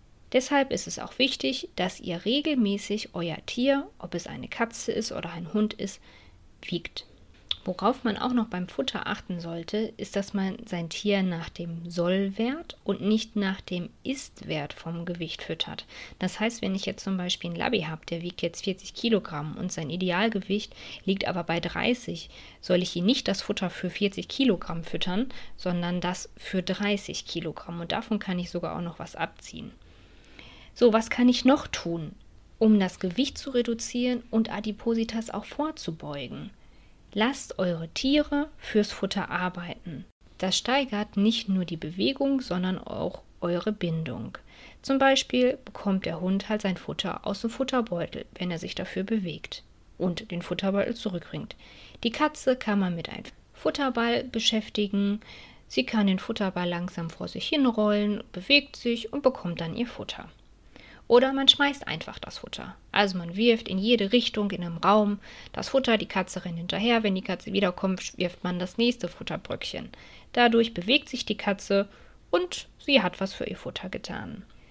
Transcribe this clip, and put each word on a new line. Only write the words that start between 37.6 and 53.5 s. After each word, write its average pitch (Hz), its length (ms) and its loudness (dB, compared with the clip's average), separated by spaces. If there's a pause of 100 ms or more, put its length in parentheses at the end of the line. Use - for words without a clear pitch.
Tiere 294 720 2
fürs - 340 2
Futter - 380 -2
arbeiten. 175 720 -4 (340)
Das 185 200 0
steigert 233 580 0
nicht 214 320 4
nur 190 160 2
die 165 140 -6
Bewegung, 262 640 0
sondern 180 360 0
auch - 440 -6 (180)
eure 175 320 0
Bindung. 165 640 -4 (440)
Zum 269 180 2
Beispiel 269 640 4
bekommt - 420 0
der 165 140 -2
Hund 185 300 0
halt 214 120 0
sein 185 140 0
Futter - 500 -6
aus 202 140 -2
dem 233 100 -2
Futterbeutel, 233 760 -2 (120)
wenn 180 140 -2
er 160 80 -4
sich - 160 -8
dafür 185 280 -4
bewegt 190 600 -4 (340)
und 180 320 -2
den 175 120 -4
Futterbeutel 196 520 0
zurückbringt. 180 640 -6 (480)
Die 233 80 2
Katze 294 460 0
kann 202 220 0
man 180 180 0
mit 165 100 -8
einem - 160 -10 (300)